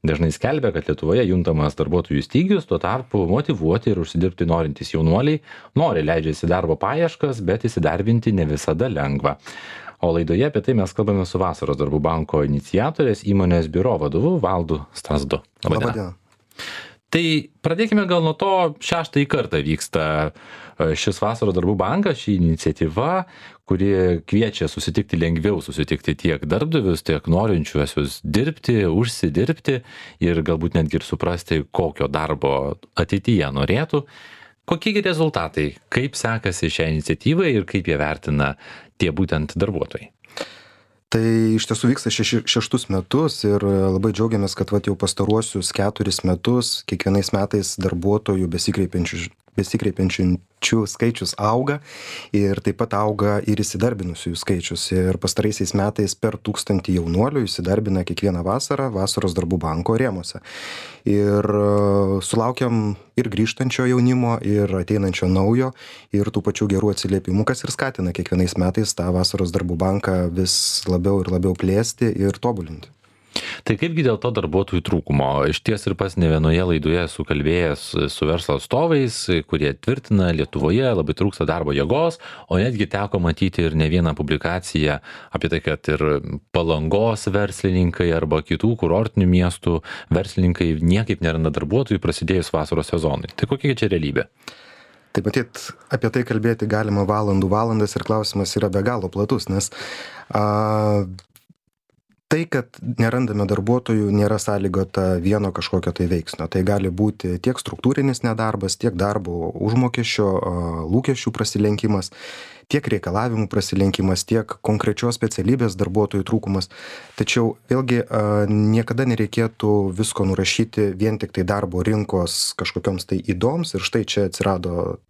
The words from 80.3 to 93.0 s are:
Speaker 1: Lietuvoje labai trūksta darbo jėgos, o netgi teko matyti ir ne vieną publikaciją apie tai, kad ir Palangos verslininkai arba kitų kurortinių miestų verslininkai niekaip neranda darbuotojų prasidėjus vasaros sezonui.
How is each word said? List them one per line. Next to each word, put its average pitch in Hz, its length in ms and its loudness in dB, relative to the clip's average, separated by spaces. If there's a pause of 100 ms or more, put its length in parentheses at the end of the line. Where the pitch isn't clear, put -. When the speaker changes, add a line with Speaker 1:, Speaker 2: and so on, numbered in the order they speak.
Speaker 1:
Lietuvoje 82 600 0
labai 78 180 -2
trūksta 95 320 0
darbo 78 280 -2
jėgos, 139 440 0 (320)
o 90 80 4
netgi 107 320 0
teko 101 320 -2
matyti 85 400 0
ir 80 140 0
ne 78 140 2
vieną 82 260 2
publikaciją 76 840 -2 (300)
apie - 240 -2
tai, 80 100 -2
kad 78 300 -2
ir 76 120 0 (460)
Palangos 85 800 0
verslininkai 92 800 0
arba 80 320 0
kitų 107 300 0 (100)
kurortinių 92 460 2
miestų 90 500 2 (320)
verslininkai 87 640 2
niekaip 90 480 2
neranda 80 300 0
darbuotojų 107 500 0
prasidėjus 85 480 0
vasaros 78 400 -2
sezonui. 78 400 -2